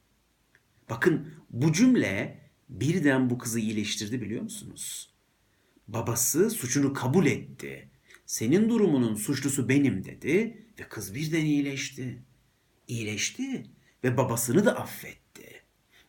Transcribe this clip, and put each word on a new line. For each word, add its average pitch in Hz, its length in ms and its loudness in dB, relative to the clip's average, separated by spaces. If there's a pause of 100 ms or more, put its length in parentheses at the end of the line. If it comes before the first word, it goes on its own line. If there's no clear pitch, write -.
(920)
Bakın 151 440 0 (160)
bu 147 220 2
cümle 156 680 2 (280)
birden 131 640 2
bu 123 80 -2
kızı 117 220 -4
iyileştirdi 107 640 -4
biliyor 107 200 -6
musunuz? - 720 -12 (760)
Babası 120 640 0
suçunu 139 420 0
kabul 143 340 2
etti. 69 640 -6 (380)
"Senin 175 420 2
durumunun 151 460 4
suçlusu 131 540 -2
benim." 127 360 2
dedi 208 580 -2 (180)
ve - 80 -16
kız 95 260 -12
birden 156 300 -2
iyileşti. 139 800 -2 (640)
İyileşti 123 800 -6 (380)
ve 127 120 2
babasını 120 480 2
da 240 160 4
affetti. - 800 -16 (460)